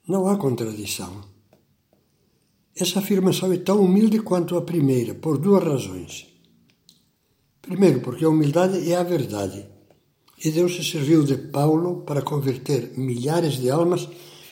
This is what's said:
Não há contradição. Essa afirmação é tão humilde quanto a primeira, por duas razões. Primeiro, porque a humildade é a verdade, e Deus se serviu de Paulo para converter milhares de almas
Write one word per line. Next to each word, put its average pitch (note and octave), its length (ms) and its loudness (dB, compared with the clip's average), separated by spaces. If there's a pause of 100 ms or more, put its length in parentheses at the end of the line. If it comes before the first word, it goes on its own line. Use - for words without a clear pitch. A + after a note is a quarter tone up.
Não F#3+ 200 0
há G3 100 2
contradição. G#2+ 880 -6 (1500)
Essa F3+ 220 -2
afirmação F#3 540 2
é E3+ 60 0
tão G3+ 220 0
humilde G3+ 400 4
quanto F3+ 360 -2
a E3+ 60 -2
primeira, C3+ 520 0
por D3 240 -2
duas F#3 240 4
razões. G2+ 640 -6 (1400)
Primeiro, F3 380 4
porque B2+ 240 -4
a D#3+ 40 4
humildade D#3+ 600 2
é F3 60 2
a F3+ 80 0
verdade, G#2 640 -4 (800)
e D#3+ 60 -2
Deus F3 240 0
se E3+ 100 -6
serviu D3+ 380 2
de C3+ 160 0
Paulo D#3 640 0
para C#3+ 200 -4
converter C3 760 -4
milhares C3 600 -2
de B2+ 120 0
almas E3+ 380 0 (440)